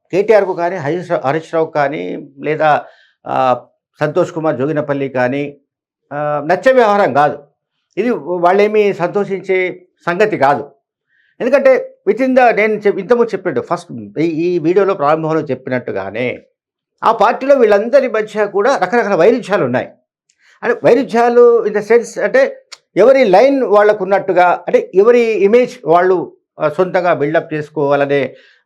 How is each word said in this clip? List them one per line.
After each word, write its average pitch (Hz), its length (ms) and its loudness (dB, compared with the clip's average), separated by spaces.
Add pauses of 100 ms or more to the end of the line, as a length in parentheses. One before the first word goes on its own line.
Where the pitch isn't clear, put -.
(120)
కేటీఆర్కు 196 420 2
కానీ, 170 220 -4
హరీష్ 160 360 -6
రావు, 156 160 -2
హరీష్ 160 260 -4
రావుకు 160 180 -2
కానీ, 151 680 -6
లేదా, 147 460 0 (420)
ఆ, 131 340 -2 (380)
సంతోష్ 151 320 -2
కుమార్ 156 260 -4
జోగినపల్లి 143 520 -4
కానీ, 139 480 -4 (560)
ఆ, 147 320 -6
నచ్చే 185 260 0
వ్యవహారం 208 420 2
కాదు. 143 300 0 (540)
ఇది 220 140 -2
వాళ్ళేమీ 190 840 0
సంతోషించే 185 920 -4 (180)
సంగతి 175 320 0
కాదు. 143 340 0 (720)
ఎందుకంటే 262 520 2 (140)
within 254 280 0
the, 247 200 4
నేను 214 180 0
చెప్-, 202 260 -2
ఇంతకుముందు 233 300 0
చెప్పినట్టు 180 320 -6
ఫస్ట్ 117 580 -10
ఈ, 151 40 0
ఈ 170 360 -2
వీడియోలో 185 340 0
ప్రారంభంలో 160 480 0
చెప్పినట్టుగానే 123 1000 -6 (640)
ఆ 214 80 2
పార్టీలో 233 440 2
వీళ్ళందరి 240 520 2
మధ్య 214 380 -4
కూడా 202 320 -2
రకరకాల 202 380 -2
వైరుధ్యాలు 185 500 2
ఉన్నాయి. 123 240 -4 (720)
అంటే 233 200 -2
వైరుధ్యాలు 233 840 4
in 196 60 -4
the 208 100 -2
sense 220 400 0
అంటే 240 380 0 (340)
ఎవరి 262 280 6
లైన్ 247 400 4
వాళ్ళకు 208 400 2
ఉన్నట్టుగా, 180 640 0
అంటే 233 280 0
ఎవరి 233 240 4
ఇమేజ్ 226 640 2
వాళ్ళు, 175 480 2 (260)
ఆ, 151 100 0
సొంతంగా 180 440 0
బిల్డప్ 143 400 -2
చేసుకోవాలనే, 143 800 -2 (300)